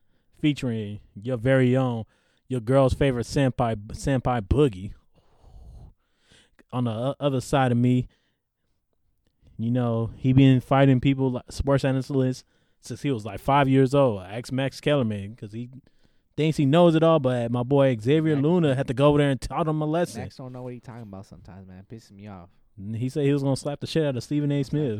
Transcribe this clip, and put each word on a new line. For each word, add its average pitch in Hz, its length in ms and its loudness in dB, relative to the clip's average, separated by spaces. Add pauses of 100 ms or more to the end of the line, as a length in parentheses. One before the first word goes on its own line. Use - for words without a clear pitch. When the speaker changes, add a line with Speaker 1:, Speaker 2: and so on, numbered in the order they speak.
(400)
Speaker 1:
featuring 113 580 -4 (160)
your 120 220 -6
very 127 400 2
own, 123 300 -2 (420)
your 123 120 -6
girl's 131 320 4
favorite 123 340 0
senpai, 123 500 0 (160)
Senpai 131 480 -2
Boogie. 101 540 0 (1800)
On 123 100 -4
the 120 80 -2
o-, 120 300 -4
other 135 200 0
side 131 300 0
of 120 80 2
me, 123 300 2 (1500)
you 113 120 -4
know, 117 460 -2
he 131 160 0
been 131 280 8
fighting 135 380 4
people, 135 320 0
like, 123 220 -10
sports 139 320 0
analysts, 131 580 -2 (380)
since - 220 -14
he 143 100 -2
was, 107 120 -4
like, 101 140 -12
five 139 300 2
years 135 260 4
old. 120 280 2
Ask 104 280 -12
Max 131 300 -6
Kellerman, 110 560 -2
'cause 104 160 -16
he 123 180 -12 (680)
thinks 151 200 0
he 151 80 2
knows 165 300 6
it 160 80 2
all, 165 160 4
but 123 320 -2
my 123 140 -2
boy 135 360 2
Xavier 151 360 2
Speaker 2:
Max 139 80 0
Speaker 1:
Luna 160 320 2
had 135 100 -4
to 131 80 -6
go 139 140 4
over 147 100 4
there 143 120 2
and 131 100 -2
taught 156 260 -4
him 156 160 -2
a - 40 -2
lesson. 156 360 -4
Speaker 2:
Max 127 140 -14
don't 127 160 -16
know 127 100 -14
what 123 100 -12
he 123 60 -16
talking 117 240 -18
about 98 240 -16
sometimes, 92 400 -20
man. 92 240 -20
Pisses 113 220 -20
me 101 160 -20
off. 90 200 -18 (280)
Speaker 1:
And 101 180 -10
he 120 140 -4
said 147 160 -2
he 143 80 4
was 143 100 0
gonna 135 140 0
slap 147 240 -10
the - 80 -10
shit 160 160 0
out 139 120 -2
of 113 60 -6
Stephen 147 300 -2
A. 143 100 0
Speaker 2:
Slap - 80 -6
the 147 180 -2 (120)